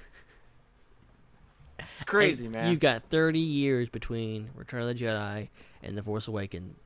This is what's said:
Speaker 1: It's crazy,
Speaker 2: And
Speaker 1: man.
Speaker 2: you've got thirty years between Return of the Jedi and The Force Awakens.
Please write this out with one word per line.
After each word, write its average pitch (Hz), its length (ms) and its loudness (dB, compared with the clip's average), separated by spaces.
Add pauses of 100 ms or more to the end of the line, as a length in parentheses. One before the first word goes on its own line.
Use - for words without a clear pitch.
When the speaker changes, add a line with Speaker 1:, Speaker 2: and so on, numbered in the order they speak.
(1900)
Speaker 1:
It's - 100 -10
crazy, 175 420 4
Speaker 2:
And 110 100 -6
Speaker 1:
man. 113 140 2
Speaker 2:
you've 165 100 4
got 127 300 4
thirty 160 300 4
years 139 500 2
between 110 680 -6
Return 120 280 -6
of 120 40 -2
the 123 60 0 (120)
Jedi 104 440 -2 (320)
and 104 160 -8
The 101 60 -4
Force 107 240 -4
Awakens. 98 480 -6 (100)